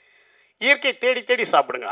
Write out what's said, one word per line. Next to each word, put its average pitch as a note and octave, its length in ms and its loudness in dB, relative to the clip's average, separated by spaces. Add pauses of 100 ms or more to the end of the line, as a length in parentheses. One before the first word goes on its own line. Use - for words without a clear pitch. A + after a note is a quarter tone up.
(580)
இயற்கை C#4 400 0
தேடி B3 260 -2
தேடி A#3+ 200 0
சாப்பிடுங்க. B2+ 480 0